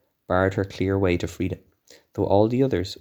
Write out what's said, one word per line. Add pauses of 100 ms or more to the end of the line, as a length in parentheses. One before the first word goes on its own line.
(260)
barred
her
clear
way
to
freedom, (560)
though
all
the
others